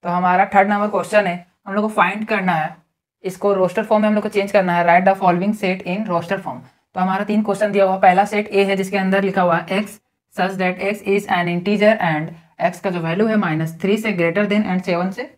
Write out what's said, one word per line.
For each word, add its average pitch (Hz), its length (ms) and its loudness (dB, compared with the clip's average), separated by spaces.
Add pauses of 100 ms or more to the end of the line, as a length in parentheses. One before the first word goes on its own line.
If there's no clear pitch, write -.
तो 185 60 -6
हमारा 180 460 2
third 196 140 6
number 208 200 0
question 202 380 0
है, 175 180 -8 (220)
हम 196 60 -8
लोग 208 100 -2
को 220 80 -2
फाइंड 208 360 0
करना 185 260 0
है, 156 220 -4 (480)
इसको 196 320 -2
roster 185 300 0
form 214 160 2
में 214 80 2
हम 208 60 2
लोग 208 80 0
को 208 60 -4
change 196 220 -2
करना 185 240 2
है, 170 100 2
write 175 220 4
the 196 120 2
following 185 380 2
set 185 300 -4
in 196 200 -4
roster 175 320 -4
form। 185 180 -10 (380)
तो 185 40 -4
हमारा 185 240 -2
तीन 208 200 0
question 202 280 -2
दिया 196 140 4
हुआ, 190 140 0
पहला 190 260 6
set 208 220 -4
ए 202 160 2
है 196 120 2
जिसके 190 220 -4
अंदर 196 260 0
लिखा 190 180 0
हुआ 175 160 4
है 170 200 -4
X 208 220 -8 (360)
such 190 200 -2
that 185 280 -2
x 208 240 -2
is 196 240 0
an 175 180 0
integer 202 440 2 (100)
and 160 260 -2 (340)
x 180 160 -2
का 196 100 -4
जो 175 100 -4
value 170 280 0
है 220 100 0
माइनस 160 440 -2
थ्री 202 160 2
से 220 160 -4
greater 175 320 0
than 208 220 0
and 185 160 -2
seven 180 280 -2
से 240 120 -10 (140)